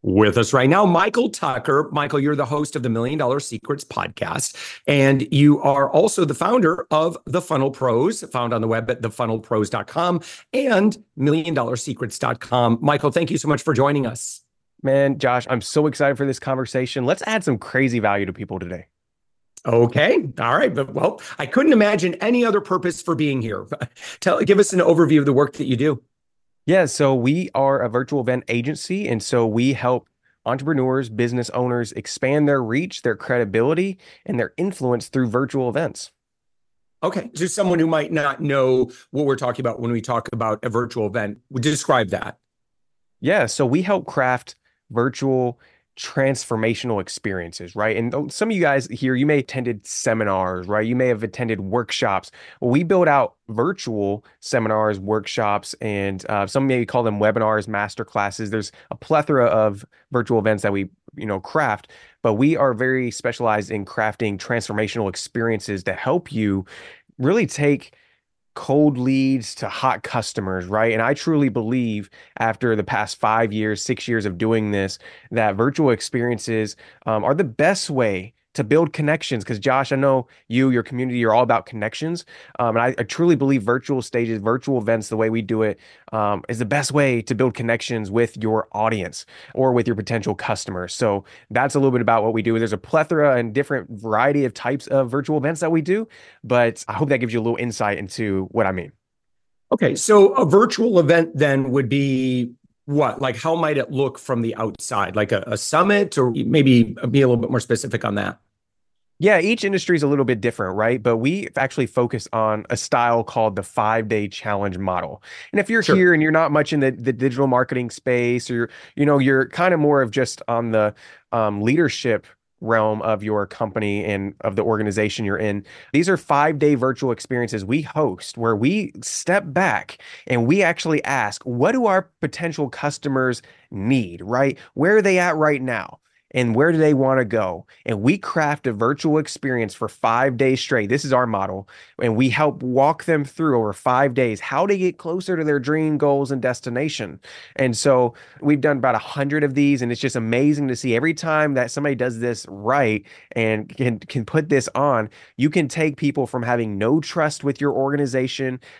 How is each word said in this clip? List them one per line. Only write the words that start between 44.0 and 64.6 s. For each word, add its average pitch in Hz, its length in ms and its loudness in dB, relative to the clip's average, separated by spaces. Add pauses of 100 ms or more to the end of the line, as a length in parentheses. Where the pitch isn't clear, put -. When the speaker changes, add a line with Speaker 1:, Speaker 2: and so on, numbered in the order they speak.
Speaker 2:
craft 127 500 -2 (340)
virtual 123 680 0 (360)
transformational 117 1040 -2
experiences, 90 720 -8
right? 104 220 0
And 117 160 -2
th-, 147 180 -4
some 220 200 -4
of 220 40 -2
you 185 60 -2
guys 139 280 2
here, 127 260 -2
you 127 100 0
may 151 120 2
have 135 80 0
attended 120 420 -6
seminars, 95 800 -2
right? 107 200 0
You 120 80 -2
may 127 140 2
have 110 140 0
attended 113 360 -4
workshops. 101 720 -2 (300)
Well, 123 100 0
we 147 120 4
build 175 260 4
out 139 280 2 (120)
virtual 110 760 -4 (180)
seminars, 107 600 0
workshops, 104 800 -2
and, 98 480 -4
uh, 101 180 0
some 135 200 -2
may 127 180 0
call 120 180 -2
them 107 160 -2
webinars, 107 480 2
master 107 380 -6
classes. 101 460 -4
There's 107 220 -4 (180)
a - 40 -8
plethora 147 520 2
of 104 400 2 (260)
virtual 120 260 0
events 104 260 0
that 101 80 2
we, 98 180 -2 (260)
you - 80 -10
know, 101 160 -4
craft, 127 500 -4 (320)
but 110 120 2
we 139 240 2
are 131 160 2
very 127 360 0
specialized 110 600 -2
in 101 160 -6
crafting 107 500 -2
transformational 107 720 -4